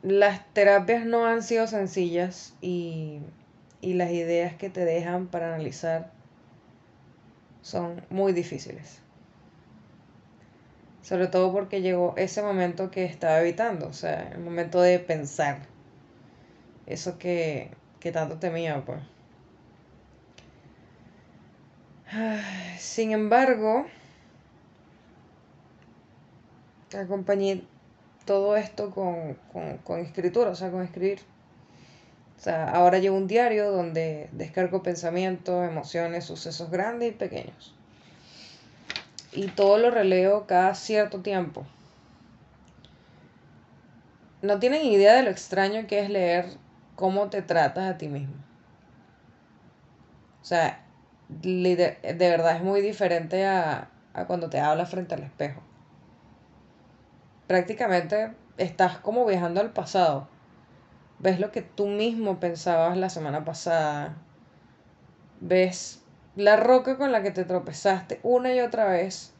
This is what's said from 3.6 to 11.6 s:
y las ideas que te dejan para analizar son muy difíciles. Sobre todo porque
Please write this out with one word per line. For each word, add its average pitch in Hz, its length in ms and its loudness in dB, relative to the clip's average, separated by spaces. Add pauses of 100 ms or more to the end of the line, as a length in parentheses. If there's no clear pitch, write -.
y 185 140 -4
las 180 160 0
ideas 170 440 0
que 196 140 -10
te 185 160 -4
dejan 175 440 -2
para 170 260 -6
analizar 165 580 -6 (1500)
son 175 480 -8
muy 190 240 0
difíciles. - 640 -8 (2000)
Sobre 180 260 -2
todo 185 260 2
porque 196 280 -2